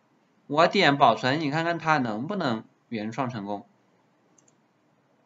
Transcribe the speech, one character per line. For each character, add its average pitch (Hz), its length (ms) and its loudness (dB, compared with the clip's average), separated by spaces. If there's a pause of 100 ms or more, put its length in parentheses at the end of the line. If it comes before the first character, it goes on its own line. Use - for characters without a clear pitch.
(480)
我 156 200 4
点 165 300 4
保 127 180 6
存， 131 240 0
你 147 120 -4
看 160 120 -2
看 170 140 -2
它 156 220 0
能 117 280 -4
不 208 80 -6
能 123 300 -4 (240)
原 110 220 -6
创 127 180 -6
成 110 160 -10
功？ 101 200 -10 (1600)